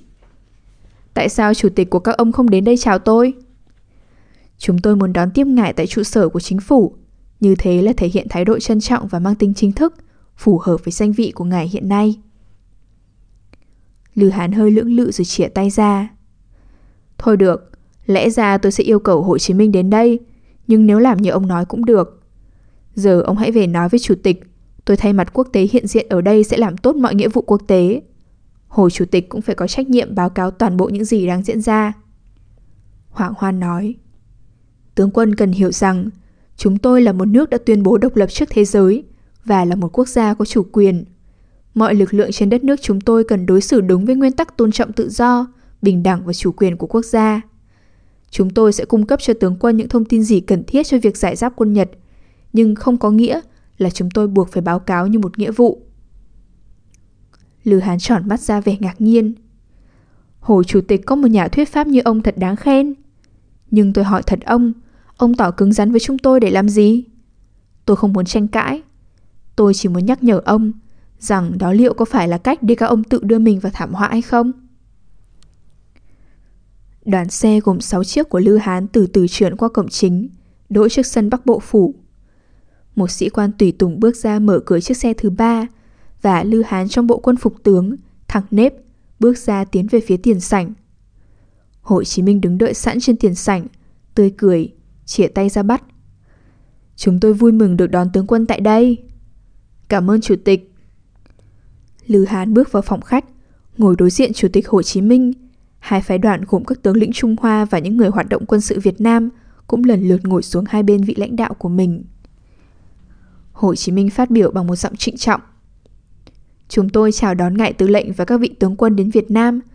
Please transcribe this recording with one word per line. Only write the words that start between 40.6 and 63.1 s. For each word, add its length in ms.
quyền. 320
Mọi 200
lực 200
lượng 180
trên 160
đất 160
nước 180
chúng 180
tôi 240
cần 220
đối 140
xử 200
đúng 240
với 120
nguyên 160
tắc 240
tôn 160
trọng 200
tự 180
do, 420
bình 200
đẳng 220
và 80
chủ 200
quyền 240
của 100
quốc 180
gia. 360
Chúng 200
tôi 220
sẽ 120
cung 220
cấp 160
cho 120
tướng 260
quân 160
những 120
thông 160
tin 180
gì 180
cần 240
thiết 220
cho 120
việc 180
giải 200
giáp 200
quân 160
Nhật, 180
nhưng 220
không 220
có 140
nghĩa 300
là 120
chúng 200
tôi 180
buộc 200
phải 140
báo 160
cáo 280
như 120
một 200
nghĩa 120
vụ." 320
Lư 140
Hán 200
tròn 300
mắt 120
ra 200
vẻ 200
ngạc 200
nhiên. 340
"Hồ 220
chủ 180
tịch 260
có 100
một 120
nhà 200
thuyết 200
pháp 180
như 140
ông 220
thật 160
đáng 180
khen. 380